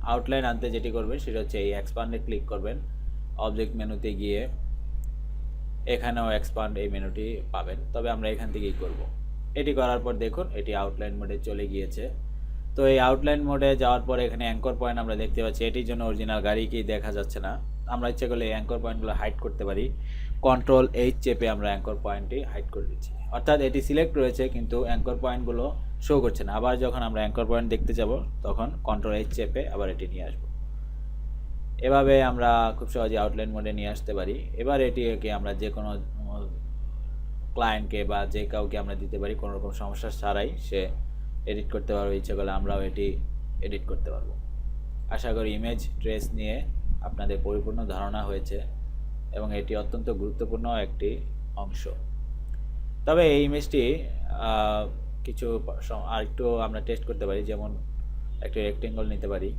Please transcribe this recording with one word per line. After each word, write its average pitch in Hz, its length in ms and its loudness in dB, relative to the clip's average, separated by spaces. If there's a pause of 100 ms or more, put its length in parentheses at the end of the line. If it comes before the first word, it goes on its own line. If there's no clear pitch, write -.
(100)
আউটলাইন 127 340 2
আনতে 120 300 0
যেটি 117 220 0
করবেন 117 280 0
সেটা 110 180 -2
হচ্ছে 104 160 -2
এই 101 120 2 (100)
এক্সপ্যান্ডে 113 460 -2
ক্লিক 104 260 0
করবেন, 104 240 -2 (680)
অবজেক্ট 110 340 0
মেনুতে 107 300 -2 (100)
গিয়ে 104 200 2 (1500)
এখানেও 117 340 0 (100)
এক্সপ্যান্ড 107 440 -2
এই 104 120 -2
মেনুটি 98 320 -4 (260)
পাবেন, 92 260 -4 (140)
তবে 117 180 -2
আমরা 110 240 -2
এখান 110 200 -4
থেকেই 101 260 -2
করব। 92 200 -4 (580)
এটি 143 220 0
করার 123 240 4
পর 120 80 0 (120)
দেখুন 113 220 -2 (120)
এটি 101 140 -4 (100)
আউটলাইন 101 380 -4
মোডে 101 160 -4 (120)
চলে 104 240 -4
গিয়েছে। 98 320 -4 (720)
তো 139 40 0 (120)
এই 131 60 8 (100)
আউটলাইন 147 400 4
মোডে 139 280 4
যাওয়ার 123 320 4
পর 127 80 2 (100)
এখানে 117 180 -2
অ্যাঙ্কর 117 360 0
পয়েন্ট 120 220 0
আমরা 110 200 -2
দেখতে 110 220 2
পাচ্ছি, 110 240 0
এটির 117 220 0
জন্য 117 140 0
অরিজিনাল 107 420 0
গাড়িকেই 113 460 2
দেখা 107 200 -2
যাচ্ছে 101 280 -4
না। 95 120 -2 (340)
আমরা 120 220 -2
ইচ্ছে 120 200 0
করলে 117 160 0
এই 110 120 0
অ্যাঙ্কর 113 260 -2
পয়েন্টগুলো 110 380 -2
হাইড 107 240 0
করতে - 240 -4
পারি, 98 160 0 (600)
কন্ট্রোল 131 380 8 (180)
এইচ 127 220 4
চেপে 117 300 2
আমরা 101 180 0
অ্যাঙ্কর 101 300 -2
পয়েন্টটি 101 360 -2 (140)
হাইড 104 220 -4
করে 101 160 0
দিচ্ছি। - 200 -4 (260)
অর্থাৎ 151 240 6
এটি 135 280 4
সিলেক্ট 156 320 4
রয়েছে 127 280 4
কিন্তু 120 280 0 (120)
অ্যাঙ্কর 117 360 2
পয়েন্টগুলো 123 420 0 (400)
শো 151 140 6
করছে 113 240 2
না। 104 80 -2
আবার 120 260 2
যখন 123 240 2
আমরা 110 200 0
অ্যাঙ্কর 107 240 2
পয়েন্ট 117 280 4
দেখতে - 200 2
যাব 110 160 2 (320)
তখন 113 260 0 (200)
কন্ট্রোল 107 260 0
এইচ 110 220 0
চেপে 117 260 0 (120)
আবার 98 200 0
এটি 92 120 -4
নিয়ে 90 220 -4
আসব। - 140 -6 (1400)
এভাবে 139 280 8 (160)
আমরা 120 200 4 (280)
খুব 117 160 -4
সহজে 110 240 2
আউটলাইন 107 320 0
মোডে 107 220 -2
নিয়ে 104 220 -4
আসতে - 200 -4
পারি। 95 200 -2 (280)
এবার 139 180 2
এটিকে 117 480 2 (100)
আমরা 101 160 -2
যে 104 220 -2
কোনো 104 140 -4 (1600)
ক্লায়েন্টকে 107 500 0
বা 101 220 0
যে 104 160 0 (100)
কাউকে 104 260 -2
আমরা 98 160 -4
দিতে 98 240 -4
পারি 101 160 -2
কোনো 101 220 -4
রকম 95 160 -4
সমস্যা 101 380 -4
ছাড়াই, 101 400 0 (180)
সে 98 120 0 (680)
এডিট 107 240 -2
করতে 107 200 -2
পারবে, 101 220 0
ইচ্ছে 98 180 -2
করলে 98 180 0
আমরাও 98 300 2
এটি 98 240 0 (600)
এডিট 101 240 -4
করতে - 200 2
পারবো। - 220 -4 (840)
আশা 120 220 0
করি 110 180 2
ইমেজ 113 260 0 (200)
ট্রেস 110 240 0 (140)
নিয়ে 107 180 0 (520)
আপনাদের 104 360 0
পরিপূর্ণ 104 420 0
ধারণা 101 360 -2
হয়েছে 98 360 -2 (760)
এবং 107 200 -2
এটি 101 200 -2
অত্যন্ত 113 320 0 (120)
গুরুত্বপূর্ণ 110 460 -2 (200)
একটি - 240 0 (460)
অংশ। 101 260 -4 (1200)
তবে 165 180 8 (120)
এই 147 80 6
ইমেজটি, 143 380 2 (640)
আহ, 107 380 2 (420)
কিছু 117 400 -2
প-, 101 160 -4
স-, - 100 -4
আর 107 300 -2
একটু 117 440 0
আমরা 107 140 -2
টেস্ট 113 260 -2
করতে 107 200 -2
পারি, 98 180 0
যেমন 104 260 -2 (760)
একটা 110 160 -2
রেক্টেঙ্গল 107 480 0
নিতে 101 200 0
পারি। 98 200 0 (100)